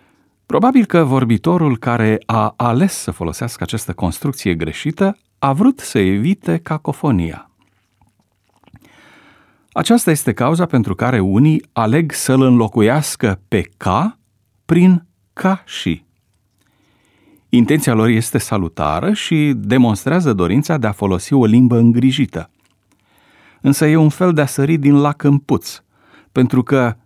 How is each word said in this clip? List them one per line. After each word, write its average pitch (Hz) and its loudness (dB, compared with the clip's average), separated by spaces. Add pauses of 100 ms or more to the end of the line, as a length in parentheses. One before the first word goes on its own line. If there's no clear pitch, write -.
(460)
Probabil 247 2
că 170 2
vorbitorul 135 0
care 113 0
a 107 -2
ales 120 0
să - -8
folosească 87 -8
această 92 -8
construcție 92 -4
greșită 147 -4 (220)
a 139 0
vrut 254 2
să - -4
evite 110 0
cacofonia. 147 -4 (2250)
Aceasta - 0
este 135 -2
cauza 165 0
pentru 107 -2
care 123 -2
unii 110 2
aleg 127 0
să-l 135 0
înlocuiască 117 0
pe 98 -2
ca 127 -2 (480)
prin 175 4 (280)
ca 190 -4
și. - -8 (1500)
Intenția 123 2
lor 110 2
este 113 0
salutară 90 -4
și 151 -2
demonstrează 123 0
dorința 101 0
de 113 -2
a 104 -2
folosi 95 -4
o 131 4
limbă 120 4
îngrijită. 117 0 (1120)
Însă 139 2
e 151 2
un 156 4
fel 180 0
de 151 0
a 143 0
sări 143 -2
din 143 4
lac 143 -2
în 143 2
puț, - -6 (500)
pentru 127 0
că 123 0 (100)